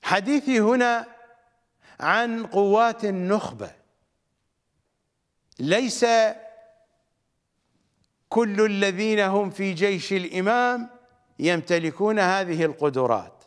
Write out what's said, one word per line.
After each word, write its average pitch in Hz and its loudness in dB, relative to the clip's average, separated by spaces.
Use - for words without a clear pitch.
حديثي 247 2
هنا 233 2
عن 226 0
قوات 214 2
النخبة. 185 -4
ليس 208 0
كل 214 2
الذين 202 0
هم 196 0
في 190 -6
جيش 185 -2
الإمام 233 -2
يمتلكون 170 0
هذه 180 0
القدرات. 127 -2